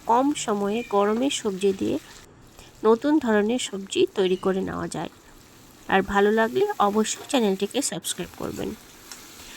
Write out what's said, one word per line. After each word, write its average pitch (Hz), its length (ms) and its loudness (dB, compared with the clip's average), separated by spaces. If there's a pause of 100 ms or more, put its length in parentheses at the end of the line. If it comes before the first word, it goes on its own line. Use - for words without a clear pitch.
কম 262 280 4
সময়ে 208 560 -2
গরমের 208 400 2
সবজি 196 420 0
দিয়ে 208 260 -2 (840)
নতুন 254 340 4
ধরনের 220 400 2
সবজি - 560 -2
তৈরি 185 220 2
করে 190 240 -2
নেওয়া 175 280 -6
যায়। 165 200 -8 (800)
আর 190 140 4
ভালো 202 300 2
লাগলে 226 320 2 (140)
অবশ্যই 208 500 0
চ্যানেলটিকে 202 540 0
সাবস্ক্রাইব - 560 -6
করবেন। - 300 -8 (880)